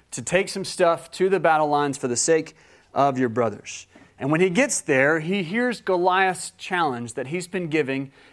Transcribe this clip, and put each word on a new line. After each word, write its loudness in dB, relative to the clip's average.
to -10
take 0
some -8
stuff 0
to 0
the 2
battle 2
lines 0
for -4
the -2
sake 0
of 2
your 2
brothers." -6
And -4
when 2
he 4
gets 0
there, 4
he -2
hears -2
Goliath's 0
challenge -4
that -6
he's -6
been -6
giving -2